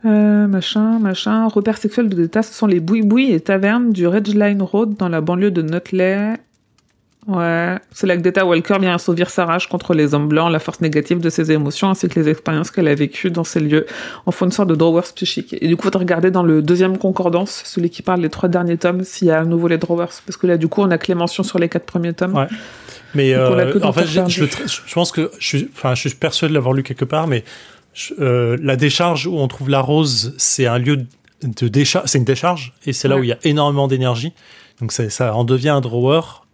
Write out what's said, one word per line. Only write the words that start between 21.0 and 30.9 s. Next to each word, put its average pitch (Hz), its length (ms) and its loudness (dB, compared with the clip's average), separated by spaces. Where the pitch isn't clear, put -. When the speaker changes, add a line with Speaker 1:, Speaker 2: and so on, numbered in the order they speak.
Speaker 1:
les 185 60 2
mentions 170 300 -2
sur 190 140 -4
les 170 120 0
quatre - 160 -4
premiers 170 260 -4
tomes. 180 240 -4
Speaker 2:
Ouais. 139 100 2
Mais, 135 180 4
Speaker 1:
Donc, 127 200 4
on 123 60 2
a - 40 4
Speaker 2:
euh, 139 100 0
Speaker 1:
que 208 60 2
dans 175 100 0
Speaker 2:
en 135 60 0
fait, 170 100 2
Speaker 1:
Terre 170 240 0
Speaker 2:
j'ai, 185 120 -2
je - 20 -
le 143 60 2
Speaker 1:
perdue. - 180 -8
Speaker 2:
tra-, - 200 -6
je - 80 -12
pense 170 160 0
que 160 280 -2
je - 80 -6
suis, 143 280 -2
enfin, 131 200 -2
je 123 120 -4
suis 131 120 -6
persuadé 160 320 -2
de 156 40 0
l'avoir 131 200 2
lu 135 80 0
quelque 131 240 -4
part, 156 200 -2
mais 127 160 0
je, - 260 -12
euh, 123 400 0
la 135 160 0
décharge 151 520 0
où 175 100 -4
on 135 100 0
trouve 135 220 -6
la 139 100 4
rose, 135 560 0
c'est - 300 0
un 117 100 0
lieu 127 300 0